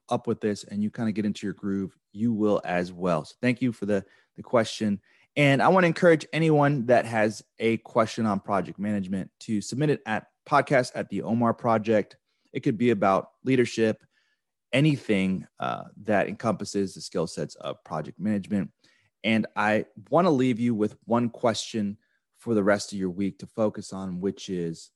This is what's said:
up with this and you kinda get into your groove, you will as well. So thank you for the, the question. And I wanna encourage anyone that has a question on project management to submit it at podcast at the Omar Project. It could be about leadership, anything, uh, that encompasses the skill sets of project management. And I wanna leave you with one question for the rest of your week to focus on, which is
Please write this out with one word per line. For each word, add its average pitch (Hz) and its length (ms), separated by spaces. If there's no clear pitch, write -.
up 120 160
with 113 160
this 104 220
and 104 180
you 104 80
kinda 113 220
get 104 140
into 104 200
your 90 80
groove, 98 420
you 113 200
will 104 320
as 90 260
well. 87 340
So - 160
thank 123 200
you 127 100
for 101 140
the, 98 180
the 104 60
question. 107 560
And 139 260
I 113 60
wanna 180 200
encourage 165 460
anyone 147 540
that 117 180
has 110 380
a 113 180
question 113 480
on 98 140
project 90 400
management 98 500
to 104 200
submit 147 300
it - 140
at 107 220
podcast 135 460
at 104 140
the 95 140
Omar 113 300
Project. 110 640
It 117 80
could 120 160
be 120 140
about 98 400
leadership, 117 580
anything, 107 720
uh, 57 240
that 104 260
encompasses 101 640
the 80 60
skill 85 260
sets 76 280
of - 280
project 80 360
management. 101 520
And 110 300
I 107 320
wanna 175 200
leave 127 300
you 120 140
with 107 220
one 117 240
question 107 680
for 113 160
the 104 100
rest 101 300
of 101 60
your 92 100
week 95 300
to - 80
focus 107 440
on, 95 300
which 95 280
is 85 460